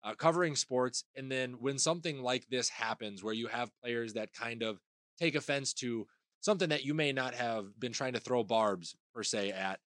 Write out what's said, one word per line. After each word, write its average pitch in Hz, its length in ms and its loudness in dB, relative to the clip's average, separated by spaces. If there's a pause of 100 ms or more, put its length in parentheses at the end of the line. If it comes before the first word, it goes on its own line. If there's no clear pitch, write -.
uh, 110 120 -4
covering 165 400 4
sports, 127 480 0 (120)
and 135 160 -6
then 127 280 -2
when 135 180 0
something 160 460 0
like 123 260 0
this 123 200 2
happens, 110 540 -4
where 110 100 -2
you 113 140 -2
have 117 220 -2 (120)
players 117 320 -4
that 107 200 -4
kind 117 300 -4
of 110 160 -4 (400)
take 165 160 2
offense 143 380 0
to 117 340 -4 (340)
something 185 280 2
that 143 140 2
you 139 100 0
may 151 200 2
not 127 220 0
have 113 440 -2
been 120 140 -4
trying 131 200 -2
to 117 60 0
throw 123 240 2
barbs 101 520 2 (180)
per 113 100 -6
se 101 280 0
at 95 380 -2